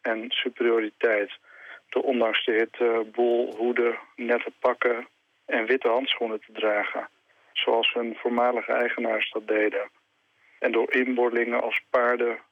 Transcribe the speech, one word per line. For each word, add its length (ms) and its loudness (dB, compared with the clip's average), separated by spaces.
en 260 -4
superioriteit 1040 0
door 140 -2
ondanks 420 2
de 60 2
hitte, 600 0
bol, 460 2
hoeden, 400 0
nette 440 -2
pakken 480 0
en 200 -2
witte 220 2
handschoenen 540 0
te 100 -20
dragen, 580 -2
zoals 400 0
hun 220 -4
voormalige 560 0
eigenaars 600 -2
dat 160 -8
deden, 420 0
en 120 -2
door 220 0
inboorlingen 680 0
als 280 -4
paarden 500 2